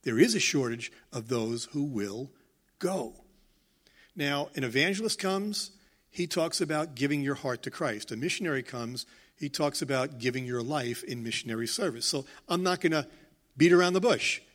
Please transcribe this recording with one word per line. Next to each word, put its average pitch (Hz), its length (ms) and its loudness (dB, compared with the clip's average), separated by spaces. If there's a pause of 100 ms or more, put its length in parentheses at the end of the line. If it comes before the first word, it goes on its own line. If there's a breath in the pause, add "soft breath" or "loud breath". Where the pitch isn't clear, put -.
There 117 160 0
is 220 160 8
a 190 60 0
shortage 117 520 0 (220 loud breath)
of 113 140 -8
those 117 380 -2
who 143 180 -4
will 113 480 -4 (480 soft breath)
go. - 340 -2 (1000 soft breath)
Now, 143 400 0
an 139 80 -2
evangelist 185 560 0
comes, 196 520 -2 (400 soft breath)
he 175 160 -4
talks 160 340 0
about 156 340 -2
giving 143 260 2
your 139 140 0
heart 127 280 -4
to 131 80 -6
Christ. 117 400 -4
A 113 40 -4
missionary 143 480 -2
comes, 120 420 -8 (300 loud breath)
he 143 140 -6
talks 143 320 0
about 135 360 0
giving 127 280 -2
your 123 160 -2
life 120 420 -2
in 120 200 -8
missionary 113 440 -4
service. 135 380 -2
So 139 200 -2 (220 loud breath)
I'm 175 160 0
not 180 160 0
gonna 160 280 2 (500 loud breath)
beat 170 160 10
around 180 200 8
the 185 60 4
bush. 185 420 2 (140)